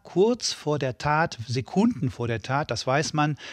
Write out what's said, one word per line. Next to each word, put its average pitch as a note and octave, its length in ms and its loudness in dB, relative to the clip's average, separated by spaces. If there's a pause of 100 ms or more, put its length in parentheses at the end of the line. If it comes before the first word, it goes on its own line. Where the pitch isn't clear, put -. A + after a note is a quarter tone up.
kurz A3 480 2
vor D3 260 -2
der C3 200 -4
Tat, D3+ 480 2
Sekunden D#3 640 0
vor A#2 160 -4
der A2+ 160 -2
Tat, C#3+ 280 -2
das A2+ 160 -4
weiß C#3+ 280 2
man, D3+ 220 2 (160)